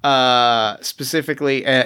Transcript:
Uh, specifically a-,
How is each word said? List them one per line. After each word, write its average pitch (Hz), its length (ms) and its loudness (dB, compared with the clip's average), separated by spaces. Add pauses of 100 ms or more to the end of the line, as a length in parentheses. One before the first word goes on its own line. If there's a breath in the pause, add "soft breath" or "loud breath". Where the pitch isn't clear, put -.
Uh, 123 800 2
specifically 143 840 -4
a-, - 40 -2 (180)